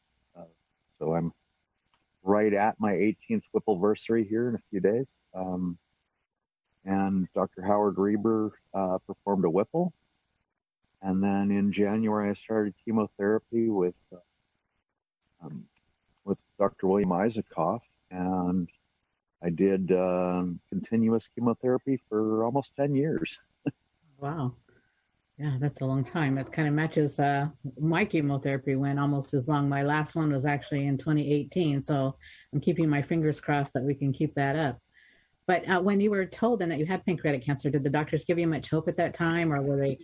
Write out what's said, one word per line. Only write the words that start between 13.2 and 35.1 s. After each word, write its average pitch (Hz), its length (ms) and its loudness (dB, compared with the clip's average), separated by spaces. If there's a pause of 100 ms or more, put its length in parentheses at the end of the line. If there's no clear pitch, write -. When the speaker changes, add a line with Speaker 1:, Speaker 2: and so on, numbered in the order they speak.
Speaker 1:
with, 90 240 0 (180)
uh, 90 60 -20 (1300)
um, - 180 -14 (640)
with 98 140 -2 (180)
Doctor 98 300 0
William 95 240 4
Isakoff, 101 680 0 (280)
and 90 580 -2 (760)
I 87 80 -2
did, 95 400 2
um, 90 680 0 (100)
continuous 113 540 0 (120)
chemotherapy 123 760 0
for 110 340 0
almost 127 320 -2
ten 143 200 0
years. - 420 -2 (260)
<laughs> 143 80 -2 (480)
Speaker 2:
Wow. 139 360 -6 (800)
Yeah, 139 220 -4
that's 139 220 -2
a 135 40 -2
long 131 180 0
time. 135 360 -2
It - 120 -8
kinda 156 200 0
matches, 151 480 0
uh, 143 300 2 (300)
my 165 240 2
chemotherapy 143 720 0
went 139 240 0
almost 143 360 -2
as 131 120 0
long. 143 220 2
My 139 140 0
last 151 320 0
one 156 180 2
was 135 120 0
actually 143 420 -2
in 139 100 0
twenty 147 340 0
eighteen, 147 480 0
so 135 360 0 (360)
I'm 143 80 -2
keeping 160 300 0
my 143 140 2
fingers 156 360 0
crossed 143 340 -2
that 127 100 -2
we 143 100 0
can 139 180 -2
keep 151 220 -2
that 139 220 0
up. 143 240 -2 (680)